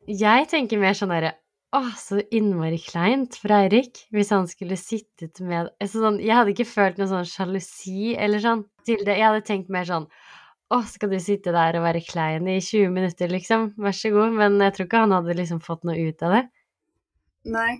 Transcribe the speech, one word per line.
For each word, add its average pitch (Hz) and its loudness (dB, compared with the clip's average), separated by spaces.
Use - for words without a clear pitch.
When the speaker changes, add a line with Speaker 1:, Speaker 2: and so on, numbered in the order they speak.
Speaker 1:
jeg 214 4
tenker 240 0
mer 196 4
sånn 196 -2
der, 160 0
«Åh, 254 0
så 202 -4
innmari 175 0
kleint 233 -2
for 208 -2
Eirik 208 4
hvis 208 0
han 190 2
skulle 180 -8
sittet - -12
med», 175 -4
altså 202 -6
sånn, 214 2
jeg 220 0
hadde 220 4
ikke 240 -2
følt 190 0
noe 196 0
sånn 180 -2
sjalusi 190 -6
eller 208 0
sånn 226 0
til 226 -2
det. 196 0
Jeg 220 4
hadde 214 4
tenkt 190 -6
mer 180 -2
sånn, 170 -4
«Åh, 240 0
skal - -6
du 190 0
sitte 196 -2
der 170 2
og 170 -2
være 170 0
klein 160 -2
i 190 0
tjue 196 2
minutter, 180 -2
liksom? 208 -2
Vær 208 -4
så 208 -2
god.» 220 2
Men 202 4
jeg 196 4
tror 185 -6
ikke 226 2
han 202 4
hadde 170 -2
liksom 170 -4
fått 165 -8
noe 170 -2
ut 160 -4
av 170 0
det. 240 4
Speaker 2:
Nei, 226 -2